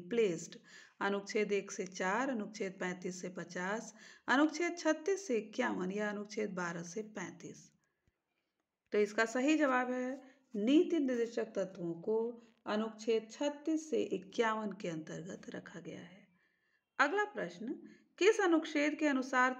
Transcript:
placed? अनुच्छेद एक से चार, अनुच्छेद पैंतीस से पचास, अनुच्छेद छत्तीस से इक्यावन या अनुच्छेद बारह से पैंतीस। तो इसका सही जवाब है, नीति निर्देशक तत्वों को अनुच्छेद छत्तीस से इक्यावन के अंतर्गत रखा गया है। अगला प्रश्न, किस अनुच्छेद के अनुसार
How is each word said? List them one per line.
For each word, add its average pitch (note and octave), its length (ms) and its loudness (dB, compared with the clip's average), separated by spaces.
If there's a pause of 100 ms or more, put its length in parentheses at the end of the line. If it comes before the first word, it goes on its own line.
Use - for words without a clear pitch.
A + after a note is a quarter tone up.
(140)
placed? G3+ 440 0 (440)
अनुच्छेद G3+ 520 0
एक G3 180 -2
से F#3+ 160 -6
चार, G3 420 -2
अनुच्छेद G#3 500 -4
पैंतीस F3+ 420 -6
से F3+ 160 -6
पचास, F3+ 560 -6 (340)
अनुच्छेद D#4 500 4
छत्तीस D#4+ 500 0
से A#3+ 100 2
इक्यावन G#3 540 -2
या G#3 180 -2
अनुच्छेद G#3 460 -6
बारह E3+ 280 -4
से A3 180 -8 (180)
पैंतीस। E3+ 420 -12 (1300)
तो G#3+ 40 4
इसका G#3 280 4
सही B3+ 320 4
जवाब B3+ 340 4
है, B3+ 180 -2 (460)
नीति D4 440 6
निर्देशक A#3 560 0
तत्वों F3+ 460 -4
को A3 160 0 (480)
अनुच्छेद A3 680 -2
छत्तीस D4 580 -2
से G#3+ 120 2 (160)
इक्यावन A3 540 -2 (100)
के F#3+ 60 -4
अंतर्गत E3 680 -8
रखा - 240 -12
गया D#3+ 220 -12
है। - 260 -20 (720)
अगला D4+ 240 4 (100)
प्रश्न, G#3+ 460 -6 (400)
किस G#4+ 220 8
अनुच्छेद D#4 580 4
के D#4 80 4
अनुसार B3+ 520 4